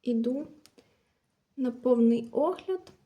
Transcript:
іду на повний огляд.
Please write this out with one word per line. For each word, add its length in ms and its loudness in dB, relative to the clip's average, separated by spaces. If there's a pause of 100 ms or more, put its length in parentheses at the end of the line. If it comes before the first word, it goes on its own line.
іду 440 -2 (1080)
на 140 -4
повний 640 2
огляд. 600 -4 (140)